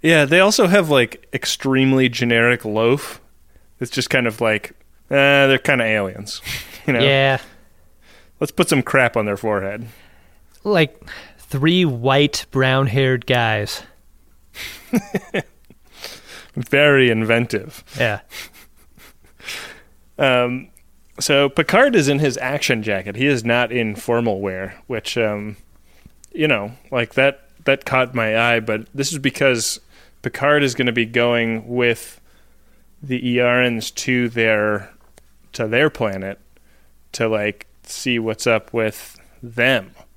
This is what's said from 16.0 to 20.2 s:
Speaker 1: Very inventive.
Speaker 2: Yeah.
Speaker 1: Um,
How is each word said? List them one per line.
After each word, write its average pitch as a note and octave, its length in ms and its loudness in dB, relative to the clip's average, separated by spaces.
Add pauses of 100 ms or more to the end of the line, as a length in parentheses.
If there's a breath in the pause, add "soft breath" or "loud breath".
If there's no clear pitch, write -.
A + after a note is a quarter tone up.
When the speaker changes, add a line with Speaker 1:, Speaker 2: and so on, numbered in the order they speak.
Speaker 1:
Very C3+ 540 4
inventive. A2+ 760 -2 (140)
Speaker 2:
Yeah. G#2+ 220 -2 (2000 loud breath)
Speaker 1:
Um, B2+ 500 0 (520)